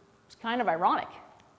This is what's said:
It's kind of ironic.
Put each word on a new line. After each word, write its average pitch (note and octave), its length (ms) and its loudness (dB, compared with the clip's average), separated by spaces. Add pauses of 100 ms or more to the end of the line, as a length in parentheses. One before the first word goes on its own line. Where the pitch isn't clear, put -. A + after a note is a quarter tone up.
(260)
It's - 80 -20
kind A#3 260 -4
of G3+ 80 0
ironic. F3+ 400 2 (500)